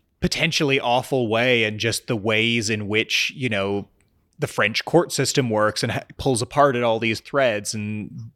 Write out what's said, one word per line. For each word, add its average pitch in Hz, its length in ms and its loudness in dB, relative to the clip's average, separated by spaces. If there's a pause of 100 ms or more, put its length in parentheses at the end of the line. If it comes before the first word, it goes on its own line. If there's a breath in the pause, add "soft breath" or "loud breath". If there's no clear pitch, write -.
(200)
potentially 151 600 0
awful 123 480 0
way, 117 360 2
and 107 160 -2
just 107 280 -2
the 127 80 -2
ways 110 560 0
in 104 160 -4
which, - 480 0
you 127 140 -4
know, 101 380 -2 (520)
the - 80 -2
French 110 360 -2
court 170 300 2
system 131 360 0
works 107 340 2
and 131 100 -2
ha-, 135 100 -6 (140)
pulls 127 240 0
apart 143 340 2
at 120 80 0
all 113 160 2
these 110 220 0
threads 117 520 -2
and 107 640 -8